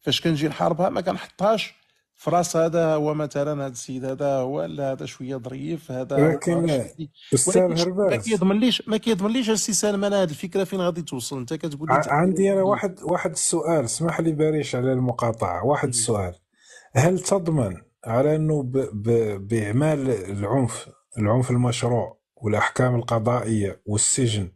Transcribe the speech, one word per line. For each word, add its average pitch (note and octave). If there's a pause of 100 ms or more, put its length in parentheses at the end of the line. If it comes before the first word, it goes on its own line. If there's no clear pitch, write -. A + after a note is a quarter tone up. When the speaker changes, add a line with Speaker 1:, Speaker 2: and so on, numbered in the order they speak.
Speaker 1:
فاش -
كنجي D#3
نحاربها E3+
ما G3+
كنحطهاش F#3+ (420)
في -
راس E3+
هذا E3
هو D3+
مثلًا C#3+
هذا C3+
السيد B2+
هذا C3+
هو، C3+
لا، C#3+
هذا C#3
شويه C3
ظريف، C3
هذا C3
هو C#3+
Speaker 2:
ولكن E3
Speaker 1:
شوية، C3 (380)
Speaker 2:
أستاذ F3+
Speaker 1:
ولكن F3
ما F#3
Speaker 2:
هرباس. E3+
Speaker 1:
كيضمنليش، G#3
ما G#3+
كيضمنليش A3
السي A3
سلمان G3+
هذه F#3
الفكره F#3+
فين F#3
غادي F3
توصل. C#3
انت B2
كتقول D#3
لي C#3
Speaker 2:
ع-، C#3+
عندي F3+
انا F#3+
Speaker 1:
تقول F#3+
لي G3+
Speaker 2:
واحد، G3
واحد E3+
السؤال، D#3
اسمح D#3+
لي E3
باريش D3+
على C3
المقاطعه، A2+
واحد C#3+
Speaker 1:
مم. -
Speaker 2:
السؤال. G2+ (600)
هل E3+
تضمن D#3 (280)
على C3+
انه D#3
ب-، B2+
ب-، G#2+
باعمال C3
العنف، G2+ (300)
العنف A#2+
المشروع A#2+ (180)
والاحكام A#2
القضائيه A2
والسجن G#2